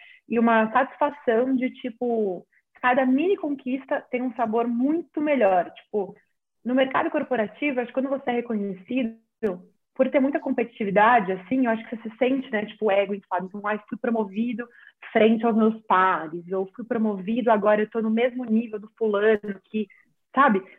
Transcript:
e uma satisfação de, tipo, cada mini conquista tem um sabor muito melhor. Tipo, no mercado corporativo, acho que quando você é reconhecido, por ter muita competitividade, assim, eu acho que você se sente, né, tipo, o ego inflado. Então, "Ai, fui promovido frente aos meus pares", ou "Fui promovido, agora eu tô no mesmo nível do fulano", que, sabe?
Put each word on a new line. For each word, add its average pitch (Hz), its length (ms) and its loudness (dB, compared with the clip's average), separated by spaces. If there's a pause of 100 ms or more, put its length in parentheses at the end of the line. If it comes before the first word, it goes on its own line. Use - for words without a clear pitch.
(260)
e 226 120 -2
uma 226 340 4
satisfação 262 840 0
de, 254 160 0
tipo, 226 760 -4 (340)
cada 254 240 2
mini 294 320 2
conquista 277 640 -4 (100)
tem 247 120 -4
um 254 140 -4
sabor 233 300 0
muito 277 540 -2
melhor. 214 500 2
Tipo, - 460 -8 (480)
no 247 100 -2
mercado 262 360 0
corporativo, 269 680 -2
acho 240 100 -4
que - 40 -20
quando 269 160 -2
você 269 220 -4
é 240 60 -2
reconhecido, 226 840 -4 (760)
por 262 140 2
ter 277 120 2
muita 285 200 0
competitividade, 220 920 2
assim, 254 340 -2
eu 226 60 2
acho 220 140 -6
que - 80 -12
você 220 140 -10
se - 80 -16
sente, 262 340 0
né, 214 140 -2
tipo, - 220 -6
o 208 40 2
ego 196 240 2
inflado. 190 320 -6
Então, 196 200 -12
"Ai, 208 200 -2
fui 226 120 -10
promovido 226 680 -4 (460)
frente 220 320 4
aos 233 120 2
meus 220 260 4
pares", 175 680 0
ou 190 240 -4
"Fui 226 120 -14
promovido, 220 640 -2
agora 214 320 4
eu 214 80 -6
tô 233 100 -6
no 220 100 -2
mesmo 240 360 -2
nível 220 320 -2
do 202 180 -20
fulano", 208 640 0 (100)
que, 214 160 -4 (480)
sabe? 254 280 4 (160)